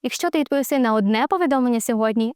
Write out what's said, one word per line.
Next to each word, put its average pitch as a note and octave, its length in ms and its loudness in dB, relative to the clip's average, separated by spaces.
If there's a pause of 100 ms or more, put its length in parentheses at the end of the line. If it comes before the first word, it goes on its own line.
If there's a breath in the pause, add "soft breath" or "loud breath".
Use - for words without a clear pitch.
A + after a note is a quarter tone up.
«Якщо - 280 -4
ти D#4+ 100 0
відповіси C#4 400 0
на A3+ 140 2
одне A3 340 2
повідомлення C4 540 0
сьогодні, A3 540 -2